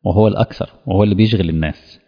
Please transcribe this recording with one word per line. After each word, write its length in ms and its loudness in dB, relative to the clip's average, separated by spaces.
وهو 240 2
الأكثر 420 -4
وهو 180 0
اللي 120 2
بيشغل 340 2
الناس. 580 -6